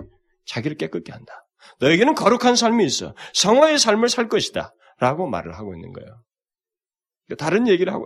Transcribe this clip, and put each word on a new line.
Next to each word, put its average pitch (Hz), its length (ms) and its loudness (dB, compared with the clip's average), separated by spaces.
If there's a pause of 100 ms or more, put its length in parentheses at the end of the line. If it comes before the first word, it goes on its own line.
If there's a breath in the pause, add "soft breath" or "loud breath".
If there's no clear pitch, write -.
(460)
자기를 151 300 -6
깨끗게 - 340 -10
한다. - 340 -20 (360 soft breath)
너에게는 180 340 4
거룩한 240 400 2
삶이 226 300 2
있어. 107 300 -4 (200 loud breath)
성화의 285 440 4
삶을 226 300 2
살 233 200 -2
것이다. - 460 -4 (260 soft breath)
라고 147 260 -2
말을 85 300 -8
하고 101 180 -12
있는 - 180 -16
거예요. - 300 -20 (1160)
다른 190 300 0
얘기를 185 240 2
하고, - 140 -6